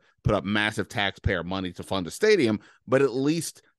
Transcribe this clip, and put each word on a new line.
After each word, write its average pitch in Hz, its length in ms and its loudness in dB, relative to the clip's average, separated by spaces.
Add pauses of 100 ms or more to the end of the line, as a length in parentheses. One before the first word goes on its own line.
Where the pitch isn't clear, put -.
(220)
put 107 120 2
up 90 80 0
massive 104 460 0
taxpayer 98 540 -2
money 92 280 -6
to 90 100 -14
fund 92 240 -4
a 80 60 -10
stadium, 151 480 2 (280)
but 131 140 2
at 131 120 2
least 147 500 -4 (160)